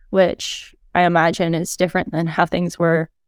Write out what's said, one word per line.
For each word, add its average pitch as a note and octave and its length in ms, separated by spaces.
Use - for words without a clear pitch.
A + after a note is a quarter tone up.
which - 640
I F3+ 80
imagine E3+ 520
is E3+ 220
different F3+ 360
than E3 140
how E3 200
things F3 320
were E3 320